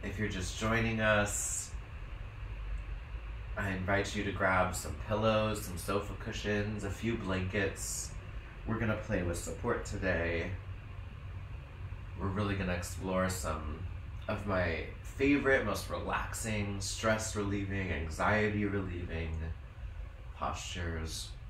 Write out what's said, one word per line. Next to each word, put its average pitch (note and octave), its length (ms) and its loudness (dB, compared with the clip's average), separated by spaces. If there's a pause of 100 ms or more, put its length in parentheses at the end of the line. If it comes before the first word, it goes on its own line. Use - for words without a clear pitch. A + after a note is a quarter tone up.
If F#2+ 140 -4
you're G#2+ 80 2
just F#2 320 -2
joining A2+ 400 2
us, G#2 720 4 (1900)
I G2+ 120 0
invite F#2+ 440 2
you G2+ 120 0
to G2 80 0
grab F#2 420 4
some - 180 -4 (140)
pillows, G#2+ 560 4
some F#2 140 -4
sofa G2+ 420 0
cushions, G#2 640 0
a G2 60 -2
few A2+ 260 0
blankets. F#2 960 0 (560)
We're A2 120 0
gonna A2 180 2
play F#2+ 260 0
with E2+ 140 2
support - 480 0
today. E2+ 680 0 (1700)
We're F#2+ 80 -2
really G2 280 2
gonna F#2 180 2
explore F#2 560 2
some D#2 500 -2 (480)
of G#2 180 -2
my F2 380 2 (180)
favorite, C3+ 640 6
most F#2+ 240 0
relaxing, G2+ 920 0
stress - 520 2
relieving, G2 600 0
anxiety G2+ 720 4
relieving E2+ 680 0 (1040)
postures. D#2+ 920 -4 (200)